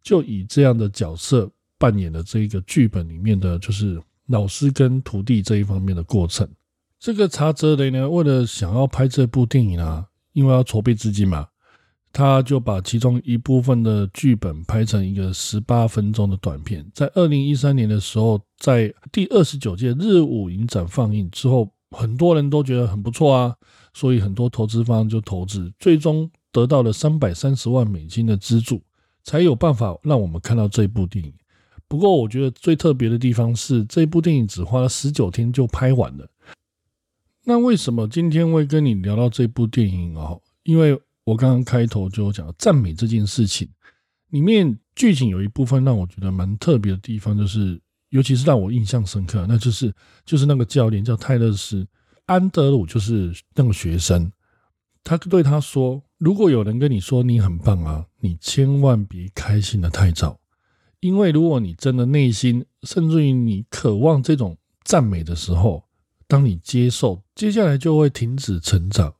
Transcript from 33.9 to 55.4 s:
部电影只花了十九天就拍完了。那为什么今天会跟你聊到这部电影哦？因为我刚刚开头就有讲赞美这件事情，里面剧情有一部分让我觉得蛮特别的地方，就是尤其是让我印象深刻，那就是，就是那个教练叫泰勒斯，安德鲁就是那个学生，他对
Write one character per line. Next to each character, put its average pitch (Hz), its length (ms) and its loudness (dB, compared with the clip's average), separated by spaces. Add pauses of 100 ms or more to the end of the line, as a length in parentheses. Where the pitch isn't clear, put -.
部 165 160 0
电 165 120 0
影 120 140 2
只 90 160 -8
花 107 160 -2
了 127 80 0
十 - 240 -4
九 113 180 0
天 117 220 -2
就 123 160 0
拍 131 240 0
完 82 260 0
了。 69 120 -20 (1120)
那 240 140 2
为 240 180 4
什 135 180 -2
么 110 140 -2
今 170 220 0
天 160 200 2
会 156 160 2
跟 151 200 2
你 120 80 4
聊 101 220 -2
到 120 120 2
这 120 200 0
部 113 200 0
电 110 220 0
影 87 260 -4
哦？ 80 260 -10 (220)
因 165 160 2
为 147 180 4 (280)
我 113 100 0
刚 127 140 2
刚 123 120 4
开 120 240 0
头 104 220 -4
就 101 160 -4
有 101 80 -2
讲 85 260 -10
赞 202 160 2
美 101 200 2
这 113 120 -4
件 110 220 0
事 110 180 0
情， - 220 -6 (640)
里 147 100 -2
面 170 400 2 (160)
剧 220 180 4
情 131 140 0
有 95 160 -2
一 104 60 -4
部 135 160 -2
分 131 180 2
让 127 140 2
我 90 100 -2
觉 92 140 -14
得 95 100 -4
蛮 95 260 -2
特 143 220 2
别 101 140 -2
的 95 60 -4
地 110 200 -8
方， 104 180 -2
就 104 80 0
是 95 360 -4 (280)
尤 135 120 2
其 131 140 2
是 127 100 0
让 135 160 4
我 95 100 -2
印 117 140 0
象 113 200 -2
深 95 200 -4
刻， 87 240 -4
那 117 80 2
就 117 140 0
是， 107 220 -4 (300)
就 160 140 -2
是 135 80 2
那 147 100 2
个 127 80 0
教 117 260 0
练 104 140 -2
叫 113 140 -2
泰 131 200 -2
勒 113 140 2
斯， 98 340 -4 (420)
安 185 220 2
德 143 200 2
鲁 120 160 2
就 113 140 -4
是 98 340 -2 (220)
那 139 80 2
个 113 100 2
学 85 240 -2
生， 87 340 0 (720)
他 165 140 -2
对 175 240 2